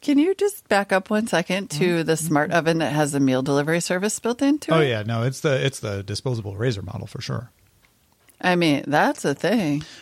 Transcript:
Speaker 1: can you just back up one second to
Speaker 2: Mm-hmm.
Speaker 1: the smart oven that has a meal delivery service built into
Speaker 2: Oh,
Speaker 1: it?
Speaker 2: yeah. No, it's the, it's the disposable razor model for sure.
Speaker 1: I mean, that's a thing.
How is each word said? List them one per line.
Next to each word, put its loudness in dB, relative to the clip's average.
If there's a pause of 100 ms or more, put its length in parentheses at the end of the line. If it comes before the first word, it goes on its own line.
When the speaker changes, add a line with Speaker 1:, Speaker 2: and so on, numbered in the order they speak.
Speaker 1:
can 2
you 4
just -2
back 2
up 0
one 0
second -2
to 2
Speaker 2:
Mm-hmm. 0
Speaker 1:
the 2
smart 0
oven 2
that 0
has 0
a 0
meal 4
delivery 0
service -2
built -4
into 2
Speaker 2:
Oh, 4
Speaker 1:
it? 2
Speaker 2:
yeah. -2
No, -2
it's -4
the, 0
it's -2
the -6
disposable -6
razor -2
model -10
for -12
sure. -8 (880)
Speaker 1:
I 0
mean, 2
that's 0
a 0
thing. 0 (180)